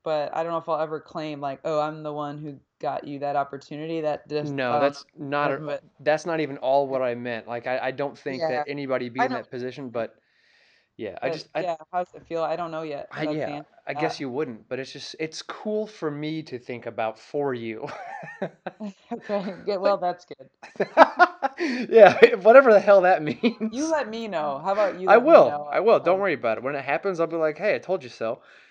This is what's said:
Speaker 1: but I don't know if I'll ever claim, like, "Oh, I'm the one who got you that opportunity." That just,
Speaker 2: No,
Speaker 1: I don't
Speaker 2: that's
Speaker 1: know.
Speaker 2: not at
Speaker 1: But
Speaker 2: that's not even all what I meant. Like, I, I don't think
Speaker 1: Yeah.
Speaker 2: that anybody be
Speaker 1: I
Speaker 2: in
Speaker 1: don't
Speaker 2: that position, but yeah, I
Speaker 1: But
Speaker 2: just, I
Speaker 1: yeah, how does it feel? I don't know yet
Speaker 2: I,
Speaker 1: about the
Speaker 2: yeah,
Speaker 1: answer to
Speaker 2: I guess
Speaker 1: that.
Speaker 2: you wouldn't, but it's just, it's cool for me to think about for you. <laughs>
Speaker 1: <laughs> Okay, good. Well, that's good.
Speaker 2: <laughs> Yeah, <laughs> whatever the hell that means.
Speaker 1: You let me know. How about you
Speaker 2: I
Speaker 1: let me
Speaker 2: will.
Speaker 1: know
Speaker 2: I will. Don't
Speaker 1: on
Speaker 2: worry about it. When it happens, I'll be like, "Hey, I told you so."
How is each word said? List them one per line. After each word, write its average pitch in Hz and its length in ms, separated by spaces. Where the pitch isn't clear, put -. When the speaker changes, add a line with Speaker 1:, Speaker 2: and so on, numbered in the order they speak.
Speaker 1:
but 151 340
I 165 60
don't 170 100
know 165 60
if 160 100
I'll 156 120
ever 156 200
claim, 151 400
like, 139 240
"Oh, 156 160
I'm 156 220
the 151 100
one 147 260
who 147 200
got 139 260
you 143 140
that 143 160
opportunity." 147 640
That 151 280
just, 147 260
Speaker 2:
No, 131 160
Speaker 1:
I - 40
don't 147 80
Speaker 2:
that's 143 220
Speaker 1:
know. 143 100
Speaker 2:
not 143 240
at 143 140
Speaker 1:
But 143 160
Speaker 2:
that's 147 260
not 160 140
even 139 180
all 139 300
what 131 140
I 123 120
meant. 120 340
Like, 120 180
I, 127 120
I 127 120
don't 131 280
think 135 240
Speaker 1:
Yeah. 160 60
Speaker 2:
that 147 200
anybody 131 400
be 117 120
Speaker 1:
I 240 60
Speaker 2:
in 254 60
Speaker 1:
don't 247 120
Speaker 2:
that - 60
position, 127 400
but 113 240
yeah, 98 260
I - 60
Speaker 1:
But 170 60
Speaker 2:
just, 156 200
I 151 80
Speaker 1:
yeah, 170 140
how 180 120
does - 100
it 156 120
feel? 165 160
I 156 140
don't 170 140
know 160 120
yet 151 280
Speaker 2:
I, 143 120
Speaker 1:
about 156 100
the 156 60
Speaker 2:
yeah, 135 180
Speaker 1:
answer 151 140
to - 60
Speaker 2:
I 139 80
guess 151 200
Speaker 1:
that. - 60
Speaker 2:
you 135 100
wouldn't, 120 380
but 127 100
it's 131 140
just, - 260
it's 156 240
cool 214 440
for 170 240
me 151 340
to 131 140
think 117 280
about 110 320
for 143 360
you. 113 380
<laughs> - 40
Speaker 1:
<laughs> - 720
Okay, 202 520
good. 196 140
Well, 196 200
that's 180 280
good. - 220
Speaker 2:
<laughs> - 200
Yeah, 240 760
<laughs> 190 60
whatever 240 300
the 202 80
hell 196 220
that 175 200
means. 220 500
Speaker 1:
You 269 180
let 285 180
me 226 180
know. 151 380
How 185 80
about 196 260
you 185 100
Speaker 2:
I 180 100
Speaker 1:
let 254 60
me 302 60
Speaker 2:
will. 214 180
Speaker 1:
know - 220
Speaker 2:
I 151 100
will. 190 200
Don't 165 140
Speaker 1:
on 190 60
Speaker 2:
worry 196 120
about 117 260
it. 113 60
When 139 100
it 139 100
happens, 165 360
I'll 165 60
be 160 100
like, 156 220
"Hey, 185 160
I 123 40
told 175 240
you 127 60
so." 113 320